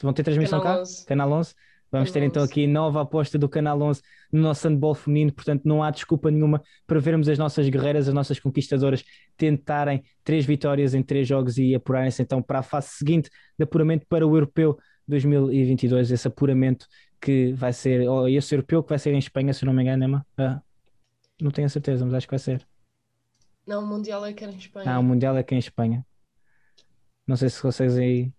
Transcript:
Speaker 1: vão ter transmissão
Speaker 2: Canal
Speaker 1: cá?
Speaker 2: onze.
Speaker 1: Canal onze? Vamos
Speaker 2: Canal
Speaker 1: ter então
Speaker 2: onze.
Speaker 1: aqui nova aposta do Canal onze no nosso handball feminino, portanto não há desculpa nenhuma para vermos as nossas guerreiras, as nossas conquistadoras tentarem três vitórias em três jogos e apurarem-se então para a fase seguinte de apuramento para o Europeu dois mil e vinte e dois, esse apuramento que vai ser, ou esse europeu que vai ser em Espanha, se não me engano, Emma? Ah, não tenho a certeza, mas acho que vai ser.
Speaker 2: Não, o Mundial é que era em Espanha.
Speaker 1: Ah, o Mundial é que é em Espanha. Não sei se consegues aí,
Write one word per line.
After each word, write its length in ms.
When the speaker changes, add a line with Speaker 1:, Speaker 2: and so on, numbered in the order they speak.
Speaker 1:
vão 100
ter 100
transmissão 380
Speaker 2:
Canal 160
Speaker 1:
cá? 60
Speaker 2:
onze. 240
Speaker 1:
Canal 260
onze? 220
Vamos 200
Speaker 2:
Canal 20
Speaker 1:
ter 140
então 160
Speaker 2:
onze. 100
Speaker 1:
aqui 140
nova 340
aposta 380
do 100
Canal 320
onze 220
no 120
nosso 260
handball 260
feminino, 380
portanto 320
não 180
há 80
desculpa 400
nenhuma 300
para 140
vermos 260
as 120
nossas 300
guerreiras, 380
as 60
nossas 260
conquistadoras 640
tentarem 640
três 220
vitórias 480
em 100
três 240
jogos 300
e 180
apurarem-se 460
então 220
para 160
a 40
fase 260
seguinte 420
de 80
apuramento 420
para 200
o 100
Europeu 400
dois 160
mil 280
e 120
vinte 200
e 40
dois, 220
esse 180
apuramento 580
que 340
vai 180
ser, 340
ou 220
esse 260
europeu 280
que 80
vai 80
ser 160
em 40
Espanha, 360
se 100
não 80
me 100
engano, 220
Emma? 220
Ah, 240
não 100
tenho 160
a 40
certeza, 340
mas 80
acho 140
que 60
vai 60
ser. 280
Speaker 2:
Não, 160
o 40
Mundial 400
é 80
que 100
era 80
em 60
Espanha. 320
Speaker 1:
Ah, 80
o 40
Mundial 360
é 40
que 120
é 20
em 20
Espanha. 460
Não 80
sei 140
se 140
consegues 340
aí, 420